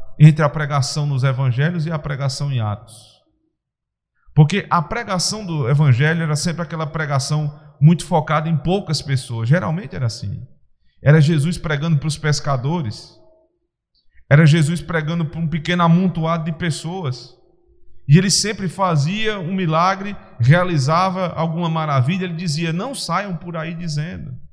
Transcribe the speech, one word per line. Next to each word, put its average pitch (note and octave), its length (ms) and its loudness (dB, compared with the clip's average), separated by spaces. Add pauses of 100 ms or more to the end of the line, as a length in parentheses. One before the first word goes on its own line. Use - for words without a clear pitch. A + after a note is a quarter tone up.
(200)
entre D#3 240 10
a C#3+ 60 4
pregação D3 560 -2
nos C3+ 180 0
evangelhos C#3 640 0
e E3+ 60 -4
a D#3+ 60 -2
pregação C#3+ 540 -4
em B2 80 -2
Atos. G#2+ 360 -6 (1400)
Porque D#3 340 4
a E3+ 120 2
pregação G#3 640 -4
do D3+ 220 -2
evangelho D3 540 4
era D3+ 140 -2
sempre E3+ 260 -4
aquela D#3+ 240 -6
pregação D3 760 -2 (220)
muito E3 240 6
focada D#3 420 0
em E3 80 0
poucas E3+ 460 -2
pessoas. A#2+ 480 -2
Geralmente F3+ 460 0
era B2 100 -2
assim. G#2 420 -8 (540)
Era D#3 180 8
Jesus D#3 380 2
pregando D#3 400 -2
para D3 100 -4
os D3+ 100 -4
pescadores. C#3+ 1040 -4 (1080)
Era D3+ 160 6
Jesus D#3+ 360 2
pregando E3 440 -4
para E3 140 -8
um E3 80 -4
pequeno E3+ 360 -2
amontoado E3 600 2
de E3+ 80 -4
pessoas. D#3+ 840 -6 (720)
E C#3+ 100 10
ele F#3+ 120 4
sempre G3 400 -2
fazia F#3+ 680 -2
um F3+ 140 -6
milagre, F#3+ 640 0 (240)
realizava F3 880 2
alguma E3 400 -4
maravilha. D#3+ 560 0
Ele E3+ 100 -6
dizia, E3 360 -4
"Não A3 240 -4
saiam F#3 400 -4
por E3+ 220 -10
aí E3 160 -8
dizendo." D#3+ 640 -8 (160)